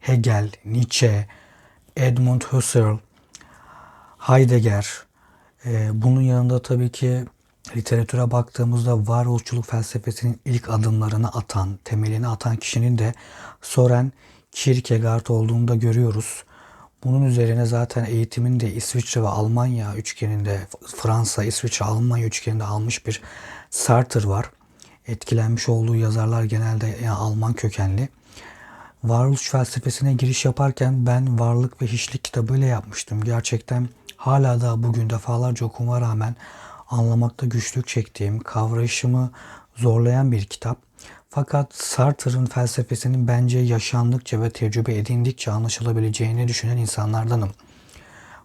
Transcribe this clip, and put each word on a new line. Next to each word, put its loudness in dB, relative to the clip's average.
Hegel, 2
Nietzsche, 0
Edmund 2
Husserl, 2
Heidegger. 4
E, -2
bunun 4
yanında 2
tabii 0
ki -2
literatüre 0
baktığımızda 0
varoluşçuluk 0
felsefesinin -4
ilk -2
adımlarını 0
atan, -4
temelini -2
atan -2
kişinin 0
de 0
Soren 4
Kierkegaard 0
olduğunu 2
da 2
görüyoruz. 0
Bunun 2
üzerine 2
zaten 0
eğitimin 0
de -2
İsviçre -2
ve 2
Almanya 0
üçgeninde, -4
Fransa, 0
İsviçre, -4
Almanya 0
üçgeninde -4
almış -4
bir -6
Sartre 2
var. -4
Etkilenmiş -2
olduğu 2
yazarlar 0
genelde, -2
yani, -4
Alman -2
kökenli. -2
Varoluş 2
felsefesine 0
giriş 0
yaparken 2
ben 2
Varlık 2
ve -2
Hiçlik -6
kitabıyla 0
yapmıştım. -4
Gerçekten -2
hala 2
da 0
bugün 0
defalarca -2
okuma -2
rağmen -2
anlamakta 0
güçlük -4
çektiğim, -2
kavrayışımı 0
zorlayan 4
bir 0
kitap. -8
Fakat -2
Sartre'ın 0
felsefesinin 0
bence 4
yaşandıkça 0
ve 0
tecrübe -2
edindikçe -2
anlaşılabileceğini -2
düşünen -2
insanlardanım. -2